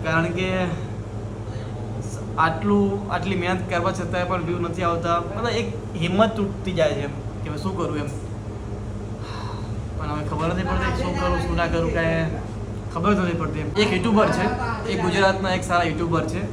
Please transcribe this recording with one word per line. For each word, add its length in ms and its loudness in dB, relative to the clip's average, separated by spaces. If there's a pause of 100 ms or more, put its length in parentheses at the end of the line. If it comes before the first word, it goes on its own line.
કારણ 220 4
કે 280 0 (1800)
આટલું, 760 2
આટલી 220 0
મહેનત 340 0
કરવા 220 2
છતાંય 320 -2
પણ 200 0
વ્યૂ 160 -2
નથી 240 -2
આવતા. 360 2
મતલબ, 300 -2
એક 240 0 (220)
હિંમત 400 4
તૂટતી 360 -2
જાય 220 4
છે 100 -2
એમ 400 -6
કે 60 -6
હવે 80 -4
શું 200 -2
કરું 200 -2
એમ. 100 -2 (1900)
પણ 80 -4
હવે 220 -2
ખબર 200 0
નથી 160 0
પડતી 400 0
શું 160 -2
કરું, 220 2
શું 140 0
ના 120 2
કરું, 260 2
કાંઈ 440 0 (560)
ખબર 180 4
નથી 260 2
પડતી 220 -2
એમ. 180 -2
એક 160 4
યુટ્યુબર 340 6
છે, 180 2 (440)
એ 120 0
ગુજરાતના 520 4
એક 100 0
સારા 200 4
યુટ્યુબર 440 2
છે 140 -2 (120)